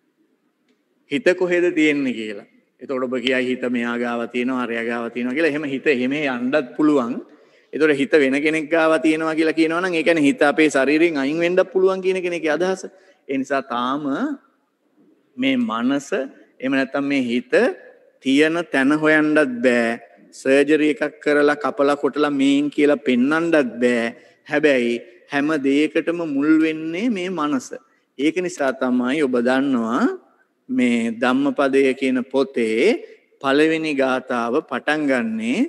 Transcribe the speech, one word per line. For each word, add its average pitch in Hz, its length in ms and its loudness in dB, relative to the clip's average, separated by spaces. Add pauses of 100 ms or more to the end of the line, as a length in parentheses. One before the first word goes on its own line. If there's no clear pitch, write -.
(1120)
හිත 143 220 0
කොහෙද 180 400 0
තියෙන්නේ 147 400 0
කියලා. 107 340 -10 (340)
එතකොට 131 220 -4
ඔබ 131 140 -4
කියයි, 127 280 0
"හිත 127 180 -4
මෙයා 120 340 -2
ගාව 120 320 -4
තියෙනවා, 123 340 -2
අරයා 117 200 -6
ගාව 117 260 -6
තියෙනවා" 123 260 -6
කියලා. 160 140 0
එහෙම 151 140 -4
හිත 135 240 -4
එහෙම 127 260 0
යන්නත් 135 640 -2
පුළුවන්. 143 380 2 (600)
එතකොට 143 240 2
හිත 139 140 -2
වෙන 135 300 4
කෙනෙක් 156 280 -2
ගාව 160 320 2
තියෙනවා 160 340 0
කියලා 156 180 0
කියනවා 165 280 0
නම්, 185 120 -2
ඒ 160 100 -2
කියන්නේ 165 200 2
හිත 135 180 2
අපේ 147 280 4
ශරීරයෙන් 151 480 2
අයින් 143 220 -2
වෙන්නත් 180 260 2
පුළුවන් 190 360 0
කියන 185 200 -2
කෙනේකේ 165 320 -2
අදහස. 185 320 -2 (420)
ඒ 135 100 -4
නිසා 135 240 -2
තාම 127 420 -4 (1300)
මේ 135 200 0
මනස, 123 520 -2 (460)
එහෙම 131 160 -6
නැත්තම් 135 320 -2
මේ 139 180 -2
හිත 123 320 -2 (720)
තියෙන 151 300 2 (140)
තැන 135 220 2
හොයන්නත් 151 460 2 (240)
බෑ. 117 380 2 (320)
සර්ජරි 147 580 2
එකක් 147 300 -4
කරලා 147 380 2
කපලා 139 400 0
කොටලා 147 320 0
මේන් 139 400 2
කියලා 143 320 2
පෙන්වන්නත් 151 540 2 (240)
බෑ. 120 360 0 (320)
හැබැයි 131 540 0 (260)
හැම 143 300 -2
දෙයකටම 151 680 0
මුල් 147 260 0 (100)
වෙන්නේ 160 480 -2
මේ 185 200 -4
මනස. 147 440 -4 (460)
ඒක 160 180 0
නිසා 170 360 -2
තමයි 127 500 0
ඔබ 127 180 0
දන්නවා 127 600 0 (680)
මේ 120 420 0
ධම්මපදය 135 720 0 (120)
කියන 127 300 -2
පොතේ 120 560 -2 (580)
පළවෙනි 156 580 0
ගාථාව 127 640 -2
පටන් 147 460 -4
ගන්නේ 117 600 -2